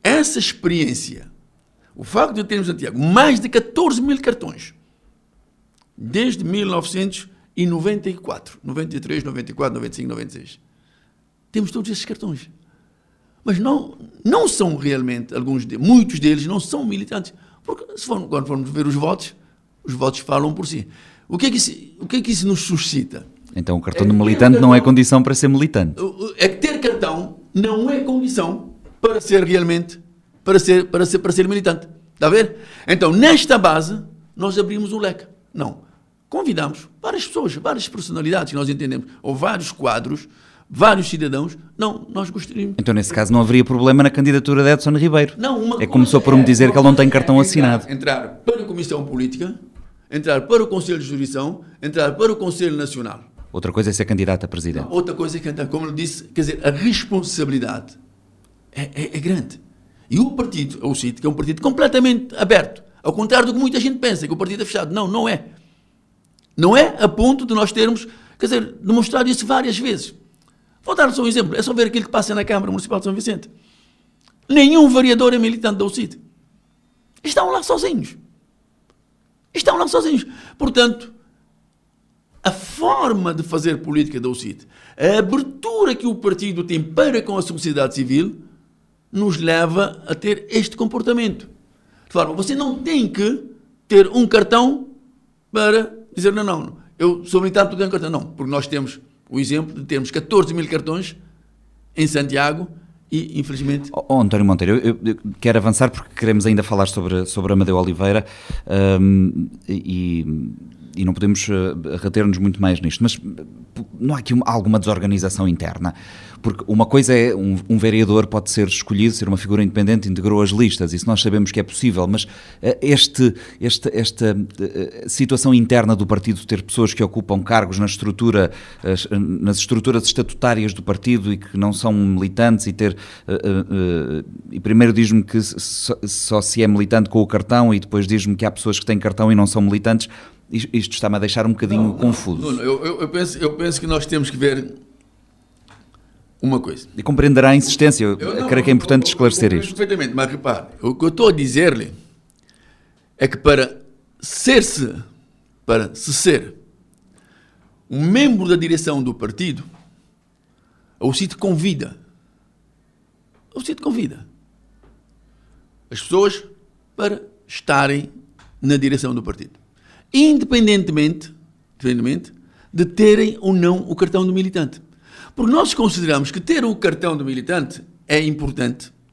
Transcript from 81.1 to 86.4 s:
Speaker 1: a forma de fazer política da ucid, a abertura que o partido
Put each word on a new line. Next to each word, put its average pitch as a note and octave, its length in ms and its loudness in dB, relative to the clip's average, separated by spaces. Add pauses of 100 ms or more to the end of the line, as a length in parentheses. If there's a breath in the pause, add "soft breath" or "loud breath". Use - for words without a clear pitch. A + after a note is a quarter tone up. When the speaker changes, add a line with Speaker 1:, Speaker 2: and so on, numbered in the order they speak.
Speaker 1:
a F#3+ 80 -2
forma A#3 800 -2
de D#3+ 80 -6
fazer D#3 360 -2
política D3 420 -4
da B2 80 -6
ucid, A#2 400 -10 (300 soft breath)
a G3 220 2
abertura C#4 760 -2
que A3+ 100 -12
o A3+ 100 -2
partido F#3+ 480 -4